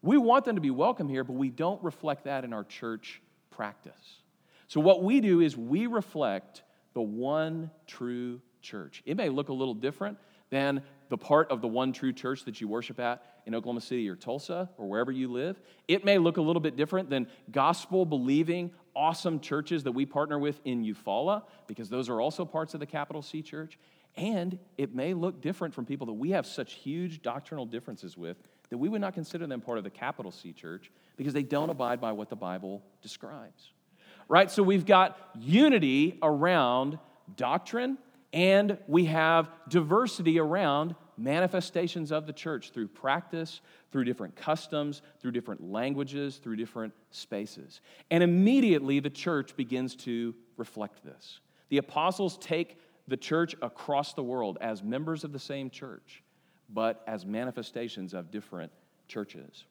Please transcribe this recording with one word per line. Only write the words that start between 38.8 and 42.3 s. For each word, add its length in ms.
we 180
have 460
diversity 720
around 560
manifestations 920
of 140
the 80